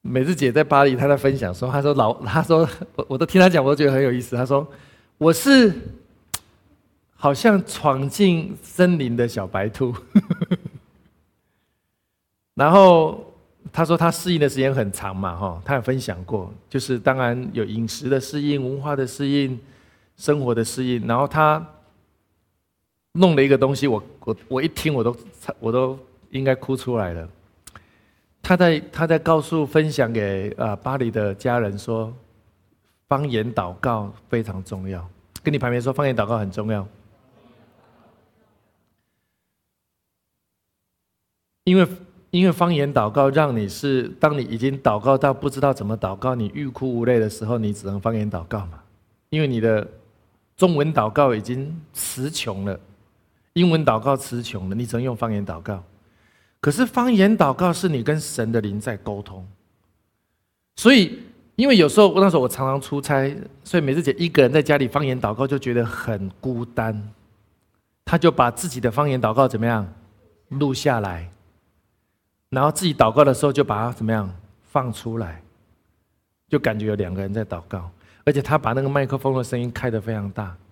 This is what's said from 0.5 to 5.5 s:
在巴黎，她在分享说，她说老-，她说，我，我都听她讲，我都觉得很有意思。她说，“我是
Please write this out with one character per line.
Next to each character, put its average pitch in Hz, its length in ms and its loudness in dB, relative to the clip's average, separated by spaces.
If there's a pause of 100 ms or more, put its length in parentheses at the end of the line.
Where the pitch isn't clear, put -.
在 147 140 2
巴 143 200 6
黎， 135 120 2
她 127 100 0
在 143 80 6
分 135 220 0
享 107 180 -4
说， 127 160 -6
她 139 120 -2
说 147 100 2
老-， 120 220 2 (100)
她 139 180 0
说， 160 240 4 (300)
我， - 140 -6
我 135 80 -6
都 160 80 0
听 190 120 2
她 185 80 10
讲， 170 160 4
我 135 80 2
都 147 60 4
觉 147 80 2
得 139 80 4
很 135 100 2
有 131 80 2
意 123 120 -2
思。 - 120 -10
她 123 120 -2
说 139 200 0 (520)
，“我 156 120 6
是 247 400 6 (1400)